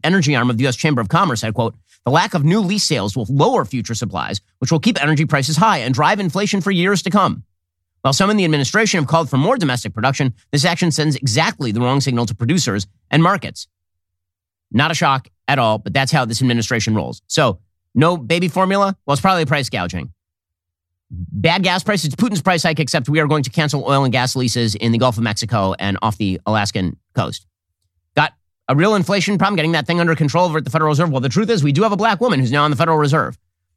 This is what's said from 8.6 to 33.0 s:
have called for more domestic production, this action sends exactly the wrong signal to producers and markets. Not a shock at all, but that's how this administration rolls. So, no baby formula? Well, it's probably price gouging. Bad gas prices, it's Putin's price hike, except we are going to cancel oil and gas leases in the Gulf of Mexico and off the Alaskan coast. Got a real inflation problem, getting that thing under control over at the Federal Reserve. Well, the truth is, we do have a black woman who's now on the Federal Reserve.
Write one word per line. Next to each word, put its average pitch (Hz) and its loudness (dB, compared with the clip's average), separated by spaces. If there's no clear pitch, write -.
have 135 -2
called 160 0
for 131 0
more 196 2
domestic 127 -4
production, 127 -2
this 143 0
action 170 0
sends 151 0
exactly 139 -2
the 110 -2
wrong 127 2
signal 120 0
to 101 -6
producers 113 -2
and 160 4
markets. 180 -2
Not 147 2
a - -4
shock 139 0
at 139 2
all, 110 2
but 110 -8
that's 135 0
how 143 2
this 113 -4
administration 117 0
rolls. 69 -4
So, 123 0
no 170 2
baby 165 -2
formula? 190 0
Well, 139 0
it's 131 0
probably 180 2
price 143 -2
gouging. 90 -6
Bad 104 -2
gas 180 0
prices, 202 -2
it's 131 -4
Putin's 202 0
price 180 2
hike, 160 0
except 143 -2
we 147 0
are 156 2
going 147 0
to 127 -6
cancel 147 -2
oil 139 2
and 123 0
gas 127 0
leases 117 -2
in 113 0
the 113 2
Gulf 123 2
of 117 -2
Mexico 104 -2
and 98 -4
off 107 -2
the 95 -2
Alaskan 101 -2
coast. - -6
Got 147 2
a 131 0
real 190 4
inflation 196 0
problem, 196 2
getting 160 0
that 151 0
thing 170 0
under 165 2
control 160 2
over 160 -2
at 156 -4
the - -8
Federal 156 0
Reserve. 151 0
Well, 131 -2
the 131 -2
truth 190 0
is, 202 0
we 147 2
do 143 2
have 220 0
a 202 0
black 208 0
woman 214 2
who's 123 0
now 147 4
on 151 2
the 139 0
Federal 165 2
Reserve. 143 0